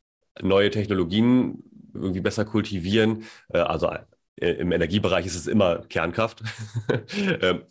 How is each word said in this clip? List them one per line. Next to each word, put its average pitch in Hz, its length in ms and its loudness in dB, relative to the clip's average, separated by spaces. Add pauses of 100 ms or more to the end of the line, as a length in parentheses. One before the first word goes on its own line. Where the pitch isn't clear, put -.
(420)
neue 98 280 4
Technologien 107 920 2 (320)
irgendwie 92 260 -4
besser 104 240 -2
kultivieren.“ 107 800 0 (280)
Äh, 87 60 0
also, 85 320 0 (460)
äh, 87 160 0
im 87 200 -2
Energiebereich 87 540 0
ist 90 100 -6
es 85 120 -8
immer 90 400 2
Kernkraft. 92 560 -2 (440)
<laughs> 190 540 -2
Ähm, 92 300 2